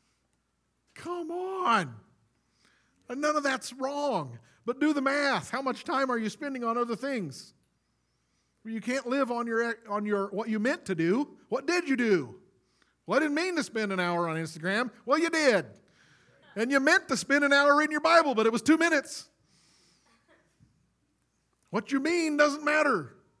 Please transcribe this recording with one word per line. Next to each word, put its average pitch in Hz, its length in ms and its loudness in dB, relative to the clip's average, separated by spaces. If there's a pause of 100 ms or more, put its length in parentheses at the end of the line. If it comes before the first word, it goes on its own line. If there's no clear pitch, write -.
(920)
Come 339 380 -10
on. 339 640 -2 (1120)
And 254 140 -8
none 302 160 2
of 285 60 -2
that's 269 280 -2
wrong. 262 680 -4 (260)
But 254 160 -2
do 302 100 4
the 285 100 0
math. 277 480 0
How 262 120 -4
much 254 240 -4
time 269 260 0
are 240 60 0
you 220 120 -2
spending 262 360 -8
on 233 120 -2
other 240 200 -2
things? 226 560 -6 (1120)
You 226 160 -6
can't 247 260 -4
live 254 240 0
on 233 160 -2
your, 226 300 -2 (120)
on 208 160 -2
your, 202 220 0
what 220 220 -6
you 214 100 0
meant 277 280 -2
to 190 80 -2
do. 185 340 0 (180)
What 269 180 -4
did 320 220 0
you 269 80 0
do? 185 400 0 (680)
Well, 202 120 2
I - 20 6
didn't 294 160 0
mean 349 220 -2
to 269 60 -2
spend 214 280 -4
an 185 80 -4
hour 175 300 0
on 160 80 -4
Instagram. 170 520 -4 (160)
Well, 285 140 2
you 330 100 0
did. 269 360 4 (880)
And 233 160 -2
you 277 80 4
meant 330 300 4
to 247 80 -2
spend 285 260 2
an 277 80 4
hour 285 240 6
reading 302 160 2
your 302 80 0
Bible, 320 340 4
but 220 120 2
it 220 80 4
was 233 80 0
two 320 160 4
minutes. 320 500 0 (2500)
What 220 220 -6
you 277 80 0
mean 311 380 0
doesn't 294 260 2
matter. 294 500 0 (280)